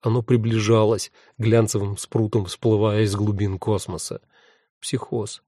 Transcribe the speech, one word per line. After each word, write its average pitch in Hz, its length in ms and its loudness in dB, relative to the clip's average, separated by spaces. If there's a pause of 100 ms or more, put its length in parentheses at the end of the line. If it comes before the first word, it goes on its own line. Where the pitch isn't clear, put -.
Оно 117 200 0
приближалось, 110 880 2 (260)
глянцевым 107 600 2
спрутом 107 480 -2
всплывая 107 580 0
из 98 120 0
глубин 101 420 -2
космоса. - 640 -6 (580)
Психоз. - 680 -6